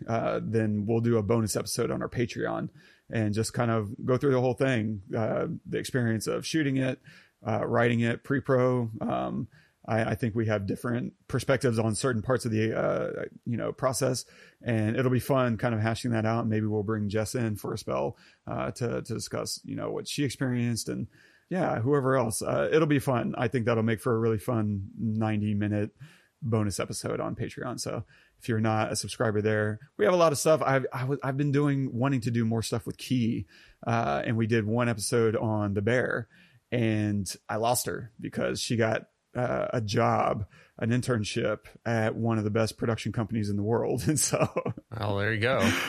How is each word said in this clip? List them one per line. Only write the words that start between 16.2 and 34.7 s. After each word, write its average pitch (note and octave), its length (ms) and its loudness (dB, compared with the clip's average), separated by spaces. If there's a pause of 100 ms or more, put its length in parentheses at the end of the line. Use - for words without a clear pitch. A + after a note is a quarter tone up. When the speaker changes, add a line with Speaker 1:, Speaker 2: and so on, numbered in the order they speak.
Speaker 1:
out. A#2 220 2
Maybe G#2+ 180 2
we'll G#2+ 160 0
bring G#2 260 -2
Jess G#2+ 280 -2
in A2+ 180 0
for - 180 -6
a G#3+ 60 -4
spell, C3 380 -4 (320)
uh, B2+ 240 -4
to, B2 300 -4
to A2+ 120 -8
discuss, A2 500 -6
you A2 120 -8
know, G#2+ 160 -4
what G2+ 160 -8
she - 160 -4
experienced A#2+ 640 -2
and, B2+ 180 -6 (440)
yeah, F3 280 0
whoever C3 380 2
else. A#2 260 0
Uh, C#3 300 2
it'll D#3+ 160 6
be D3 100 4
fun. B2+ 400 0
I B2 80 0
think A2+ 200 -2
that'll A2+ 180 4
make A2+ 160 2
for B2+ 120 0
a A2+ 60 2
really A2+ 200 2
fun G#2 500 -2 (100)
ninety-minute G#2+ 960 0 (480)
bonus G#2+ 380 0
episode A2+ 400 -4
on A2 160 -4
Patreon. B2 420 -8
So A#2 240 -6 (380)
if - 80 -6
you're A2+ 120 2
not A2 300 2
a - 60 -2
subscriber G#2+ 440 0
there, G#2+ 380 2 (180)
we G#3 80 2
have G3 100 6
a - 20 4
lot E3 160 6
of C3 60 -2
stuff. D#3 280 4
I've, C3+ 260 2
I B2 100 -6
w-, C3+ 200 -2
I've C3+ 140 -2
been D3 160 2
doing, C#3 400 2
wanting B2+ 300 0
to B2+ 100 -2
do A#2 120 2
more A2+ 180 0
stuff A#2 240 -4
with A2+ 120 -8
Key, A#2 480 0 (400)
uh, A#2+ 400 0
and A#2 100 0
we A2+ 120 2
did A2+ 180 2
one A#2 220 0